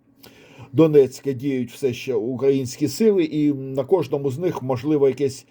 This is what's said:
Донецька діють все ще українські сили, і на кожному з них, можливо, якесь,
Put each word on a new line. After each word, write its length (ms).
Донецька 600
діють 400
все 200
ще 220
українські 760
сили, 360
і 280
на 320
кожному 460
з 80
них, 240
можливо, 460
якесь, 420